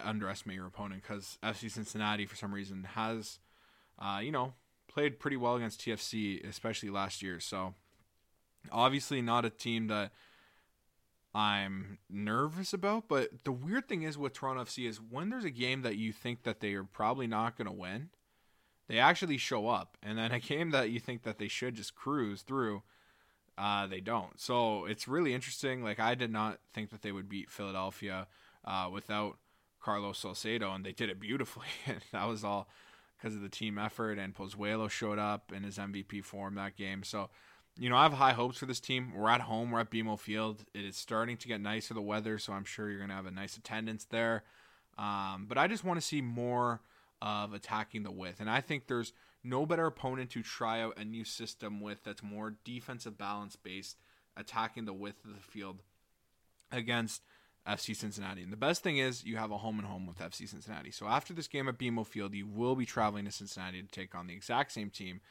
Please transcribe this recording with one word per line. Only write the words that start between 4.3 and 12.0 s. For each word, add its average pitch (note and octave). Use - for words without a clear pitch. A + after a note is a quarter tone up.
know, C3
played D3
pretty C#3
well A#2+
against A2+
T A#2+
F G#2+
C, G2+
especially G#2+
last G2
year. F#2
So F#2+
obviously C3+
not A#2
a A2
team A2+
that G#2
I'm G2